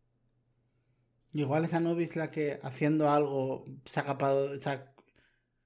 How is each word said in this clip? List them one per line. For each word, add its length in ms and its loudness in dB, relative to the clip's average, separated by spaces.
Igual 320 0
es 80 -2
Anubis 440 0
la 140 -2
que, 320 -2
haciendo 480 2
algo, 540 2
se 140 -4
ha 40 -4
capado, 560 0
se 100 -6
ha 240 -8